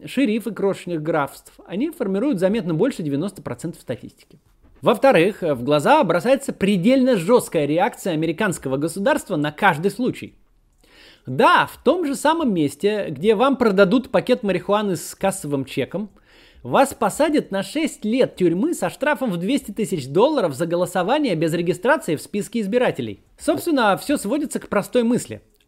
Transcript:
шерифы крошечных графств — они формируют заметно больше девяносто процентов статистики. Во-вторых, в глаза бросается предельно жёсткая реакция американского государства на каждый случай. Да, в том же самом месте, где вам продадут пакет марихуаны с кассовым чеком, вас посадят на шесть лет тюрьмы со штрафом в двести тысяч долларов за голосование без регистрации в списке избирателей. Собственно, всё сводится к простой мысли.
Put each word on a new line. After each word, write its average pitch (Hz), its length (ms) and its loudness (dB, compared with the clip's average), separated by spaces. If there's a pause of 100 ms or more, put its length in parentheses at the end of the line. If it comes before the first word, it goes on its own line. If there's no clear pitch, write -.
шерифы 226 460 -2
крошечных 175 500 -4
графств — 151 520 -4 (120)
они 233 260 -4
формируют 208 500 -2
заметно 185 340 0
больше 190 300 0
девяносто 147 360 -4
процентов 147 420 -10
статистики. - 580 -14 (420)
Во-вторых, 202 600 4
в 143 200 -2
глаза 151 400 4
бросается 214 500 0
предельно 233 640 2
жёсткая 175 500 2
реакция 175 480 0
американского 160 640 -2
государства 196 580 -2
на 147 160 -2
каждый 185 400 2
случай. 196 420 -6 (920)
Да, 156 480 2
в - 120 -20
том 339 200 2
же 277 120 -4
самом 302 360 0
месте, 185 580 -2
где 185 260 2
вам 262 220 2
продадут 202 520 4
пакет 196 320 0
марихуаны 196 540 0
с - 180 -10
кассовым 147 520 -4
чеком, 165 440 -6 (540)
вас 208 280 2
посадят 269 600 0
на 196 100 -2
шесть - 420 -4
лет 214 300 2
тюрьмы 185 400 0
со 175 160 -4
штрафом 269 400 -2
в 175 60 -2
двести 214 340 -2
тысяч 170 380 -4
долларов 202 460 2
за 160 120 -4
голосование 180 680 0
без 160 180 0
регистрации 175 640 0
в 131 60 -8
списке - 380 -6
избирателей. 190 600 -2 (180)
Собственно, 262 580 0
всё 277 200 -2
сводится 269 420 -4
к - 100 -14
простой 226 360 0
мысли. 196 360 -2 (280)